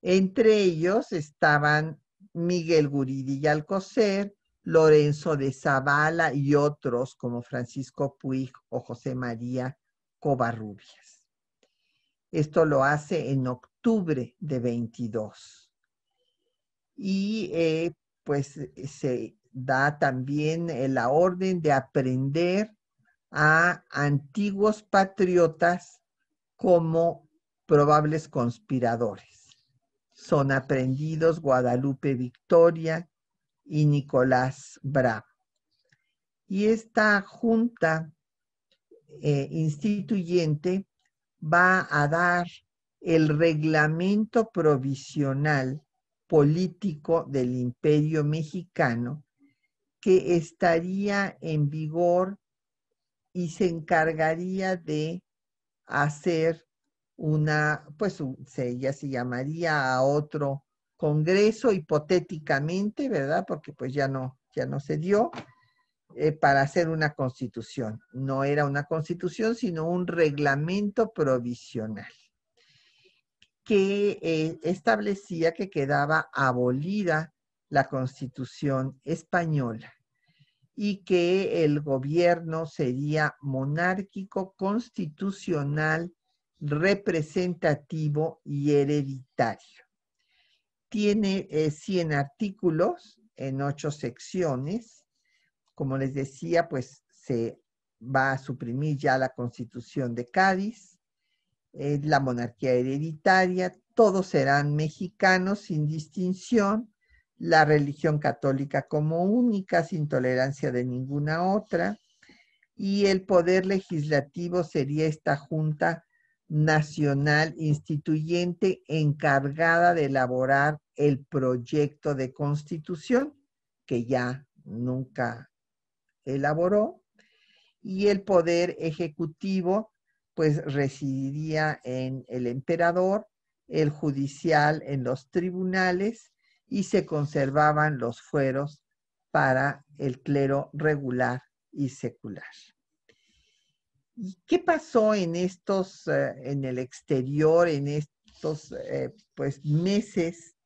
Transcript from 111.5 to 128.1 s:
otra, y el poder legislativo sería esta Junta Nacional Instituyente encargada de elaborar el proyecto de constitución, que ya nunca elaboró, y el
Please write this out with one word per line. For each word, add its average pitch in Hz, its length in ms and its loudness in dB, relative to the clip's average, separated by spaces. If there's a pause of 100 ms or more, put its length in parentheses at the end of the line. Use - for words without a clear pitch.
otra, 196 460 -2 (800)
y 196 320 0
el 190 180 2
poder 185 400 4
legislativo 175 960 -2
sería 151 440 -2
esta 151 280 -2
Junta 156 720 -4 (420)
Nacional 151 1080 0
Instituyente 165 1300 -2
encargada 156 1080 2
de 156 100 2
elaborar 135 760 2 (160)
el 143 300 2
proyecto 143 880 -2
de 131 180 -4
constitución, 165 1000 -4 (540)
que 120 180 -2
ya 127 420 -4 (160)
nunca 123 880 -8 (720)
elaboró, 165 800 -2 (800)
y 196 260 -2
el 196 140 2